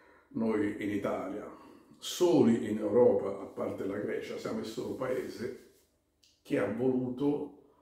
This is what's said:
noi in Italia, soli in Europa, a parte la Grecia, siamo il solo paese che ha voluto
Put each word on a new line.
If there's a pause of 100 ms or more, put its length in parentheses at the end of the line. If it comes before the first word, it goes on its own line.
(300)
noi
in
Italia, (520)
soli
in
Europa,
a
parte
la
Grecia,
siamo
il
solo
paese (760)
che
ha
voluto (220)